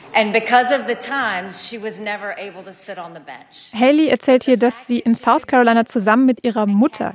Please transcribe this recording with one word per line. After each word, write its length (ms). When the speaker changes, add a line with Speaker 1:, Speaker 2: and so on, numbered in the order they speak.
Speaker 1:
And 200
because 420
of 120
the 80
times, 720
she 120
was 200
never 360
able 280
to 60
sit 260
on 160
the 80
bench. 520
Speaker 2:
Haley 360
erzählt 340
hier, 140
dass 280
sie 140
in 160
South 320
Carolina 380
zusammen 400
mit 180
ihrer 220
Mutter 500